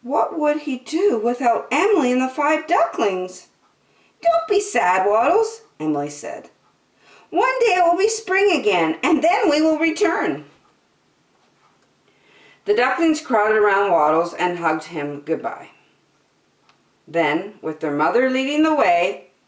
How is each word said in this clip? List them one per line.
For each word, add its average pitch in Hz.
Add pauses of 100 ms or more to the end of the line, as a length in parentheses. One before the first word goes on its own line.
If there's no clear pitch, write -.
What 311
would 302
he 262
do 320
without 240
Emily 311
and 254
the 262
five 311
ducklings? 220 (720)
Don't 679
be 392
sad, 190
Waddles, 269 (180)
Emily 147
said. - (800)
One 508
day 466
it 359
will 339
be 381
spring 392
again, 180
and 285
then 349
we 294
will 311
return. 302 (2250)
The 202
ducklings 302
crowded 214
around 202
Waddles 160
and 175
hugged 165
him 143
goodbye. - (1400)
Then, 165
with 156
their 151
mother 156
leading 262
the 311
way, 190 (180)